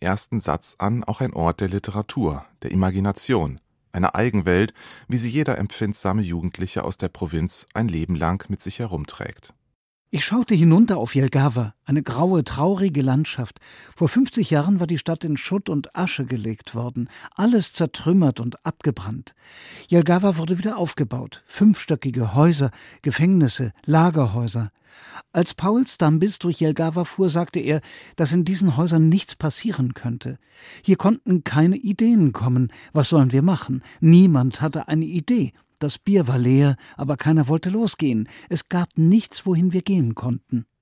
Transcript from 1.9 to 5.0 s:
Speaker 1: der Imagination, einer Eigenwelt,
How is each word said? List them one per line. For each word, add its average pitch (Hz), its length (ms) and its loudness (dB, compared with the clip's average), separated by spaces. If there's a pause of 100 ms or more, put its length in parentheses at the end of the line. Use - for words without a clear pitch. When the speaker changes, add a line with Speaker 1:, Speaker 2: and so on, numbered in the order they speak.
Speaker 1:
der - 100 -10
Imagination, 95 920 -2 (320)
einer 90 220 -2
Eigenwelt, 101 580 0 (340)